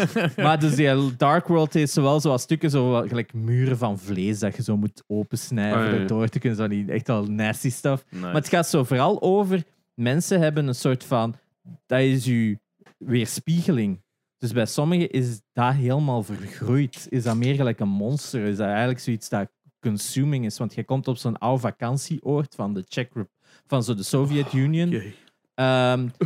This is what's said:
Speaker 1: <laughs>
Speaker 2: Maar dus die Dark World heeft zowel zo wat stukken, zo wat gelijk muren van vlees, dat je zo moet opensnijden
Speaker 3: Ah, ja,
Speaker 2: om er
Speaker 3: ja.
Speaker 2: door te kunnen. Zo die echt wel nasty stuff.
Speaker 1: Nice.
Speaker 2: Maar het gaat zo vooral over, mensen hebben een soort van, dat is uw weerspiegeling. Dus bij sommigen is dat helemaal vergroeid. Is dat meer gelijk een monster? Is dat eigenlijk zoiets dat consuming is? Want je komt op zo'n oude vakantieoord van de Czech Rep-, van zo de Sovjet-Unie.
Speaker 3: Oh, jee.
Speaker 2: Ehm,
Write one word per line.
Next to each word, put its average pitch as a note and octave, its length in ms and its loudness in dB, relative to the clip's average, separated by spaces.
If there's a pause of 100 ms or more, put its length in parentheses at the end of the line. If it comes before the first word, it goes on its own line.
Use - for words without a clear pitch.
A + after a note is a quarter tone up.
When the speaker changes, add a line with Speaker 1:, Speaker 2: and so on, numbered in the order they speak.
Speaker 1:
<laughs> F#3+ 260 -2
Speaker 2:
Maar D#3 240 4
dus D3+ 160 2
die C3+ 400 4
Dark D3+ 320 4
World D#3+ 260 4
heeft D3+ 180 2
zowel D3 280 4
zo D3+ 100 2
wat C3+ 120 2
stukken, D#3+ 280 0
zo C3 200 4
wat A#2 180 2
gelijk A#2 260 -4
muren B2 440 2
van G#2+ 220 -2
vlees, G2+ 400 -2
dat G#2 160 -2
je - 80 -4
zo G#2+ 140 0
moet G#2 300 -2
opensnijden G#2 720 -2
Speaker 3:
Ah, A2+ 60 2
ja, A2 60 2
Speaker 2:
om G2+ 60 2
er F#2+ 60 0
Speaker 3:
ja. F#2+ 60 -2
Speaker 2:
door A2 200 0
te - 120 -2
kunnen. A#2 200 0
Zo A2 80 0
die G2+ 240 -4
echt G#2+ 160 -4
wel G#2+ 180 0
nasty G#2+ 440 -2
stuff. C3+ 400 -2
Speaker 1:
Nice. F2+ 160 -10
Speaker 2:
Maar F2 80 -4
het D3+ 140 -2
gaat E3+ 220 2
zo D3 140 2
vooral C3+ 380 2
over, F#3 420 2 (300)
mensen D3 460 0
hebben D3+ 280 2
een B2 80 -2
soort B2+ 280 0
van, A#2 320 0 (500)
dat B2+ 140 2
is C3 260 2
uw A2+ 300 2 (580)
weerspiegeling. A#2+ 880 0 (360)
Dus A#2 160 -6
bij A#2 120 2
sommigen E3 440 0
is A#2+ 320 -2 (120)
dat B2 200 2
helemaal C3 500 0
vergroeid. G#2+ 840 -4
Is B2 140 -2
dat A2+ 120 0
meer B2 200 0
gelijk B2+ 240 0
een G2+ 100 0
monster? A2+ 560 -2
Is G2+ 120 0
dat G#2 100 -2
eigenlijk A#2+ 320 0
zoiets A#2 300 -6
dat G2+ 200 -4 (300)
consuming B2+ 640 -2
is? G#2 120 -6
Want A2+ 160 -6
je A2+ 100 -8
komt C3+ 240 -4
op B2 100 -2
zo'n A#2 200 -4
oude B2+ 240 0
vakantieoord C3+ 920 -4
van G#2 180 -4
de F#2+ 100 -6
Czech A#2+ 300 -6
Rep-, G2+ 180 -8 (360)
van B2+ 160 0
zo A#2 100 -2
de G2 100 -4
Sovjet-Unie. C#3 840 0
Speaker 3:
Oh, F3 60 0
jee. G#2+ 240 -6 (400)
Speaker 2:
Ehm, B2+ 520 2 (180)